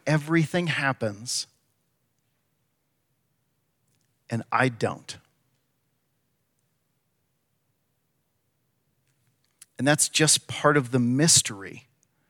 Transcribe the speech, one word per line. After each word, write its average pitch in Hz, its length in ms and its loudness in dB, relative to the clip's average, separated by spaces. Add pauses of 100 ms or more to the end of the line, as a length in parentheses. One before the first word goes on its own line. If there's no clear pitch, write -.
everything 156 640 0
happens, 127 800 -4 (2750)
and 113 220 -4
I 120 160 0
don't. 110 500 -6 (4000)
And 123 100 0
that's 151 220 2
just - 380 2
part - 280 2
of 123 160 0
the 131 80 2
mystery 120 880 0 (420)